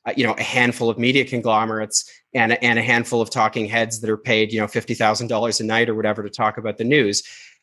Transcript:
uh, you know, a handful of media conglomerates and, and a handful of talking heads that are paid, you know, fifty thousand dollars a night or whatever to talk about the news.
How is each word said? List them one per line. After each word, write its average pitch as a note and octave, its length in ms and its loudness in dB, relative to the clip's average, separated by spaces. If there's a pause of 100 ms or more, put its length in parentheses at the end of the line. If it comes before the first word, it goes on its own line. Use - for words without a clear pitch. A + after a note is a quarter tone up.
uh, A2+ 120 -6
you C3 80 2
know, A2 80 0
a - 100 -4
handful A#2+ 480 2
of G#2+ 80 -2
media B2+ 260 2
conglomerates A2 840 -2 (240)
and, A#2 280 2
and A#2+ 160 2
a A2+ 40 0
handful A#2 400 0
of A2 80 -2
talking A2 360 0
heads A2+ 340 -2
that G#2+ 100 -4
are G#2+ 80 0
paid, A2 340 0
you A2 80 -2
know, G#2 60 0
fifty A2+ 260 -4
thousand A2 360 0
dollars A2 320 -2
a A2+ 40 -6
night A2+ 240 2
or A2+ 60 0
whatever G#2+ 280 -2
to G2+ 60 -8
talk G#2+ 300 -2
about G#2+ 200 -6
the A2+ 60 -2
news. A#2+ 380 2 (400)